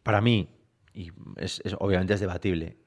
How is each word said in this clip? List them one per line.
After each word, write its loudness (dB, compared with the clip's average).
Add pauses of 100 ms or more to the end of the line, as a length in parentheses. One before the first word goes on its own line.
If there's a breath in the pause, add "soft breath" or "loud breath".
para 4
mí, 2 (440)
y -14 (260)
es, -6
es, -4
obviamente 2
es 0
debatible -2 (120)